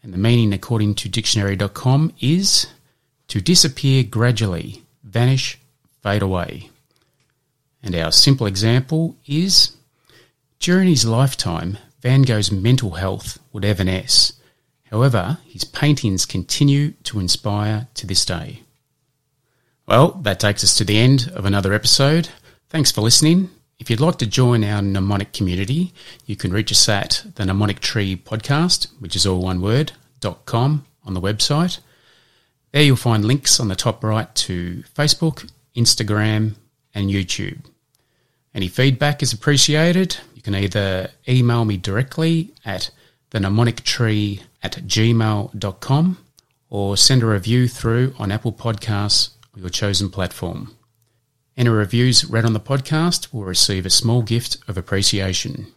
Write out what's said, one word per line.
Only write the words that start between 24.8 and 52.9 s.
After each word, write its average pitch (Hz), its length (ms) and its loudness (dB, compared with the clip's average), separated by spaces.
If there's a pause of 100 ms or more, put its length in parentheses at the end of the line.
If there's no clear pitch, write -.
mnemonic 98 520 -2
community, 98 600 -2 (340)
you 104 100 -8
can 90 160 -4
reach 104 180 -2
us - 180 4
at - 360 -2 (100)
the 104 100 -6
Mnemonic 98 360 -2
Tree 98 360 -4
Podcast, 143 680 -2 (140)
which 95 160 -8
is 95 100 0
all 92 160 0
one 90 180 -2
word, 117 320 0 (280)
dot - 260 -10
com 143 400 0 (180)
on 95 100 -8
the 92 60 -4
website. 143 600 -2 (920)
There 143 120 2
you'll 135 140 6
find 110 280 0
links 135 340 2
on 117 100 -2
the 95 80 -4
top - 280 -4
right 110 320 -2
to 87 480 -6 (100)
Facebook, - 560 -2 (260)
Instagram, 107 760 0 (400)
and 98 160 -2
YouTube. 95 540 -6 (880)
Any 92 140 -4
feedback 139 560 0
is - 80 -2
appreciated. 156 840 0 (180)
You 117 60 -20
can 101 120 -4
either 95 560 -2 (180)
email 120 360 2
me 104 120 0
directly 160 760 -2 (120)
at 95 260 -8 (400)
the 107 100 -2
mnemonic 113 420 0
tree 104 600 -2 (200)
at - 140 -8 (100)
gmail 110 720 0
dot 98 220 -8
com 165 360 0 (540)
or 101 260 -2
send 131 260 4
a 113 40 0
review 110 420 0
through 123 500 -2
on 101 140 -4
Apple 107 200 -4
Podcasts 104 800 -2 (240)
or 101 60 -20
your 90 80 -8
chosen 98 400 -2
platform. - 640 -8 (840)
Any 120 120 4
reviews 113 560 2
read 113 200 -2
on 113 100 2
the 92 60 -2
podcast 156 720 -2